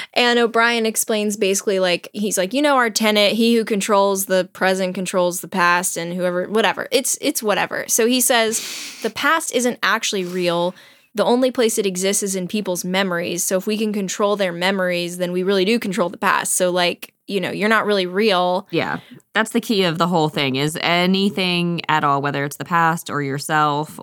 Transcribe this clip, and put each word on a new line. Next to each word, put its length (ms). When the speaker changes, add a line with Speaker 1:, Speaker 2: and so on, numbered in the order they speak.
Speaker 1:
And 240
O'Brien 480
explains 500
basically, 420
like, 340
he's 260
like, 160
"You 80
know 140
our 140
tenet, 420
he 240
who 80
controls 600
the 260
present 420
controls 460
the 80
past 480
and 180
whoever," 340
whatever. 420
It's, 300
it's 220
whatever. 460
So 180
he 140
says, 400
"The 80
past 440
isn't 280
actually 420
real. 500
The 100
only 260
place 260
it 100
exists 360
is 140
in 100
people's 380
memories. 580
So 140
if 100
we 100
can 160
control 440
their 160
memories, 640
then 140
we 100
really 220
do 160
control 280
the 100
past. 360
So, 160
like, 420
you 140
know, 100
you're 180
not 180
really 200
real." 640
Speaker 2:
Yeah. 300
That's 160
the 100
key 240
of 140
the 100
whole 200
thing, 280
is 260
anything 1080
at 160
all, 180
whether 220
it's 120
the 80
past 460
or 120
yourself 800